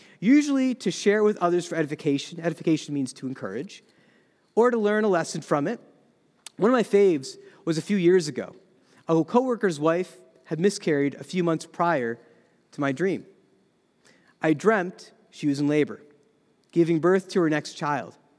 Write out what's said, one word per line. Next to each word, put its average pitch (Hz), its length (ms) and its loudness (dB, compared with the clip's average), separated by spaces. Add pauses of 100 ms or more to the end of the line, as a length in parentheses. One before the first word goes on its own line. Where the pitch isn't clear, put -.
(200)
usually 269 560 2
to - 160 -4
share 208 320 2
with 208 140 2
others 175 280 0
for 170 100 -8
edification." 156 640 -2
Edification 160 540 -2
means 135 200 -4
to - 140 -12
encourage, 127 560 -10 (720)
"or 240 160 4
to 240 60 -2
learn 214 260 2
a 214 60 2
lesson 165 320 -2
from 147 260 0
it. 226 120 -8 (800)
One 220 140 4
of - 20 4
my 240 100 4
faves 185 540 2 (280)
was 165 120 -2
a 160 60 -6
few 208 140 0
years 175 300 4
ago. 120 280 -10 (520)
A 165 160 2
coworker's 214 560 0
wife 165 400 -2 (260)
had 160 140 -6
miscarried 151 560 0
a - 80 -16
few 180 200 -4
months 160 220 -2
prior 135 540 -4 (520)
to - 100 -8
my 139 100 0
dream. 139 340 -4 (1160)
I 160 120 2
dreamt 185 580 -2 (180)
she - 180 -6
was 139 120 -2
in 147 80 0
labor, 147 340 0 (720)
giving 170 280 2
birth 185 300 0
to 190 120 0
her 160 80 2
next 151 240 -4
child. 143 440 -6 (220)